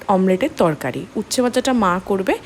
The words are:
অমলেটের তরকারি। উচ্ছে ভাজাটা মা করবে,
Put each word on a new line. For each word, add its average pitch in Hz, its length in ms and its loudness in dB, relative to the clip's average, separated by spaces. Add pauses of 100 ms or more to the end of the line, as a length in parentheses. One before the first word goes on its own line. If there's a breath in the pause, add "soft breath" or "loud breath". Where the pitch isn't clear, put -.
অমলেটের 190 480 2
তরকারি। 147 500 0 (100)
উচ্ছে 226 260 -2
ভাজাটা 247 300 0
মা 190 320 2
করবে, 196 420 0